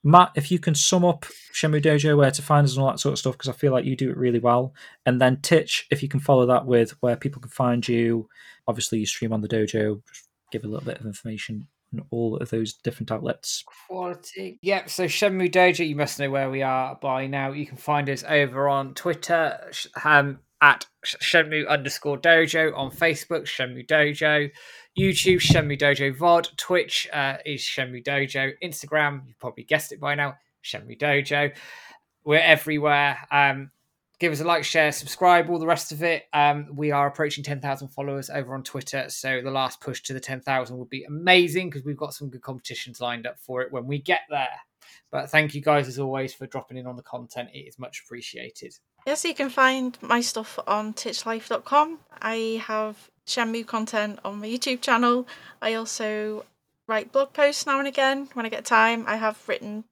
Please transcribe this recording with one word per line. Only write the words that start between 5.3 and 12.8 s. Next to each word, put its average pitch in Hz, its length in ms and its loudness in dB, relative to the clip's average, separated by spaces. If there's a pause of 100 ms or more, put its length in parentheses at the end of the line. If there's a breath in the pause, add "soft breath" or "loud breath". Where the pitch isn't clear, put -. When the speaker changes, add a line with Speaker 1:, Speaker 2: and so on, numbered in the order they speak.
Speaker 1:
Titch, - 540 2
if 139 100 0
you 143 60 -6
can 139 140 -2
follow 131 240 6
that 127 200 4
with 117 260 4 (100)
where 120 160 0
people 139 240 -8
can 120 100 -18
find 120 340 0
you. 117 440 0 (360 loud breath)
Obviously, 113 340 -2
you 107 60 -2
stream 113 280 -4
on 110 80 -2
the 104 80 -6
dojo. 107 520 0 (120)
Just - 160 -20 (240)
give 117 100 -6
a 110 40 -8
little 110 180 -8
bit 117 160 -8
of 113 40 -14
information 107 600 -10 (260)
on 113 180 -10
all 117 260 -2
of 120 120 -8
those 113 260 -2
different - 360 -8